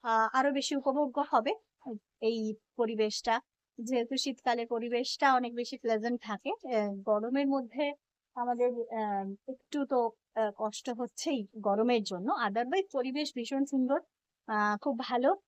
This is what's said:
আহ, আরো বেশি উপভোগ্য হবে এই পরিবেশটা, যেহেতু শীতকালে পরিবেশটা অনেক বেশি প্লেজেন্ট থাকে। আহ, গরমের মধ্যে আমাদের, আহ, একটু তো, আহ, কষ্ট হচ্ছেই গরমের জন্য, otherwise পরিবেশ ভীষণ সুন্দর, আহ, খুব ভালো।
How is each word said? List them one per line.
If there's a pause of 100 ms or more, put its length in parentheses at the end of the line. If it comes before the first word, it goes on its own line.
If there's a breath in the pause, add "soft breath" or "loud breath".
আহ, (100)
আরো
বেশি
উপভোগ্য
হবে (680)
এই (220)
পরিবেশটা, (360)
যেহেতু
শীতকালে
পরিবেশটা
অনেক
বেশি
প্লেজেন্ট
থাকে।
আহ,
গরমের
মধ্যে (420)
আমাদের, (260)
আহ,
একটু
তো, (240)
আহ,
কষ্ট
হচ্ছেই (100)
গরমের
জন্য, (140)
otherwise
পরিবেশ
ভীষণ
সুন্দর, (480)
আহ,
খুব
ভালো। (120)